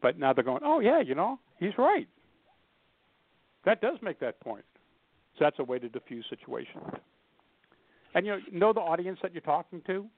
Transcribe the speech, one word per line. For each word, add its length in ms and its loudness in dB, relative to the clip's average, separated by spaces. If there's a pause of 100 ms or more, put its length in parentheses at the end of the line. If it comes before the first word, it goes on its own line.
But 160 2
now 140 2
they're 120 4
going, 200 -2
Oh, 160 4
yeah, 200 4
you 140 -2
know, 240 -2 (200)
he's 200 -4
right. 300 2 (1600)
That 160 4
does 220 -2
make 180 -6
that 200 -4
point. 240 -10 (760)
So 60 2
that's 140 2
a 60 -2
way 140 -4
to 100 -8
diffuse 400 -12
situations. 560 -12 (1300)
And, 120 2
you 60 -2
know, 80 -4 (120)
know 200 4
the 80 2
audience 420 -2
that 100 -6
you're 80 -10
talking 460 -2
to. 200 -4 (120)